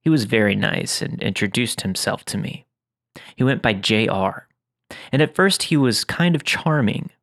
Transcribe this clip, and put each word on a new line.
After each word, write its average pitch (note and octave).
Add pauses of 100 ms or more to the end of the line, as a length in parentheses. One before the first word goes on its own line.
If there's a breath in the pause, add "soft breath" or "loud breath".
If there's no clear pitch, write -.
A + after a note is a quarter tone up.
He E3
was C#3+
very G#2
nice G1+
and -
introduced G#2
himself G2
to -
me. - (720 loud breath)
He B2+
went B2+
by A2+
J G#2+
R, F#2+ (640 loud breath)
and C#3
at D3+
first F#3
he -
was C3
kind F3
of C#3+
charming. - (120)